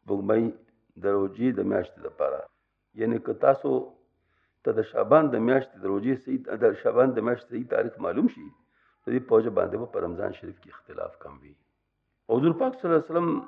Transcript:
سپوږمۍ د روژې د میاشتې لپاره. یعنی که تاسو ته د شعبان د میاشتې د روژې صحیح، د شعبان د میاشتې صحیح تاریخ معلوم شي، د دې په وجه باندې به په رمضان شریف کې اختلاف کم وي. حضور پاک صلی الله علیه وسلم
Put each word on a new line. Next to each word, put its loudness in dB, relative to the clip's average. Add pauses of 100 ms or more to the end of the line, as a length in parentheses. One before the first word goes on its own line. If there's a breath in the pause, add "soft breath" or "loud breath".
سپوږمۍ 0 (520)
د -12 (100)
روژې 0
د -2 (100)
میاشتې -4
لپاره. -4 (580)
یعنی 0
که -4 (120)
تاسو 4 (920)
ته 2
د -2
شعبان 4 (100)
د 0 (120)
میاشتې 0
د -10
روژې 0
صحیح، -4 (220)
د 4
شعبان 4
د -2
میاشتې -4
صحیح -8
تاریخ 0 (120)
معلوم 0
شي، -18 (580)
د -8
دې 2
په 4
وجه 4
باندې 0
به -8
په -2
رمضان -6
شریف -16
کې -20
اختلاف -14
کم -16
وي. -20 (760)
حضور 4
پاک 0
صلی -8
الله 4
علیه -12
وسلم 0 (180)